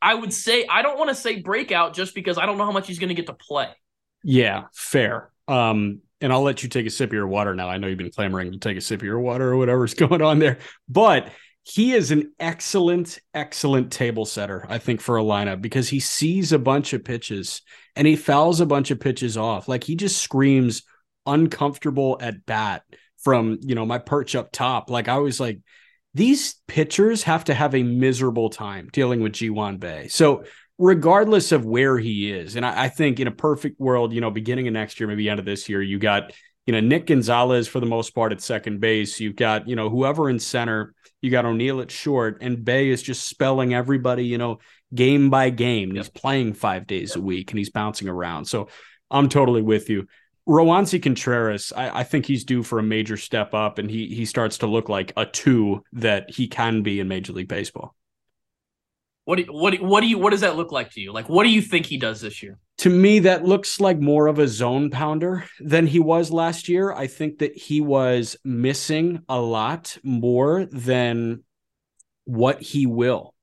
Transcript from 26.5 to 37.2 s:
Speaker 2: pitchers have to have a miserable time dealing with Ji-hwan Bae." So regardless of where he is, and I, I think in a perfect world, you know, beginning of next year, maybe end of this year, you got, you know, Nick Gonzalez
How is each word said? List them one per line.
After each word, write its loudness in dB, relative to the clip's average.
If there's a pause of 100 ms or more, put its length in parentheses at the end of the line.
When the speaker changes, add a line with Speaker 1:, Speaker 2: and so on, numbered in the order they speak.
Speaker 2:
pitchers 2
have 0
to 0
have 0
a 2
miserable 0
time -12
dealing 0
with -2
Ji-hwan -4
Bae." -10
So 4 (340)
regardless 4
of 4
where 2
he -2
is, -8
and -4
I, 0
I 0
think 0
in -2
a -4
perfect -2
world, 0
you -2
know, -2
beginning -4
of -4
next -6
year, -4
maybe -2
end -2
of -6
this -6
year, -2
you -4
got, 0 (320)
you 0
know, 2
Nick 2
Gonzalez 2